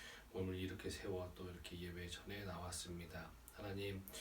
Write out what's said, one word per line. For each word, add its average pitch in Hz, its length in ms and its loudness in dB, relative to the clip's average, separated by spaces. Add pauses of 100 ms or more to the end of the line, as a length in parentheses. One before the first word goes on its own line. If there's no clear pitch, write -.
(320)
몸을 92 240 6
이렇게 92 320 2
세워 90 460 2
또 92 160 -4
이렇게 87 280 -4
예배 87 300 0
전에 101 360 -2
나왔습니다. 85 840 0 (220)
하나님, 98 500 2 (180)